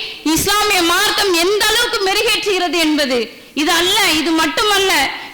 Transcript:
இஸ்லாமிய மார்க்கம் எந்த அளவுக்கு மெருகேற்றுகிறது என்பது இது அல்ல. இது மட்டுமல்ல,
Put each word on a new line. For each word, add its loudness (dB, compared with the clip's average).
இஸ்லாமிய 2
மார்க்கம் 0
எந்த 0
அளவுக்கு 0
மெருகேற்றுகிறது 0
என்பது 0
இது 0
அல்ல. 2
இது 0
மட்டுமல்ல, 0